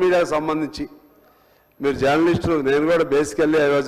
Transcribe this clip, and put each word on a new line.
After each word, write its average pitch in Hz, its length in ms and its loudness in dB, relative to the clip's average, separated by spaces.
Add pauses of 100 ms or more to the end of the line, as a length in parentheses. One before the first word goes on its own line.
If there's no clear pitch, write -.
మీడియాకి 180 320 2
సంబంధించి 151 500 -4 (960)
మీరు 135 240 -2
జర్నలిస్టులు, 165 580 0
నేను 139 300 0
కూడా 165 220 2
basically 151 520 0
I 143 100 2
was 139 120 -2